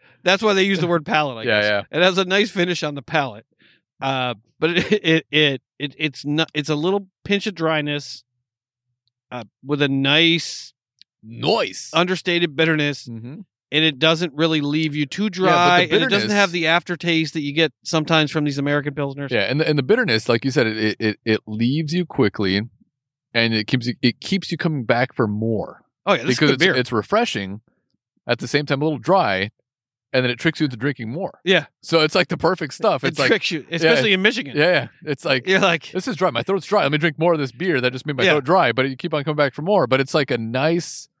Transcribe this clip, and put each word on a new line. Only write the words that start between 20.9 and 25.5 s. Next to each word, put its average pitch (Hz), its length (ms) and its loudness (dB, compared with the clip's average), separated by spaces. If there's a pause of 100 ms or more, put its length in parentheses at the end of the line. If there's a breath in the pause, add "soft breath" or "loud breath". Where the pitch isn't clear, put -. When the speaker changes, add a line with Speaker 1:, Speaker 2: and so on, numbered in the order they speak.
Speaker 2:
it, 107 260 -2
it 110 200 2
leaves 131 480 -2
you 180 120 0
quickly, 101 560 0 (720)
and 117 200 2
it 107 140 -2
keeps 123 200 0
you, 120 140 -4
it 120 200 0
keeps - 300 -4
you 165 60 -6
coming 151 280 -2
back 120 280 0
for 113 140 0
more. 107 560 -4 (240)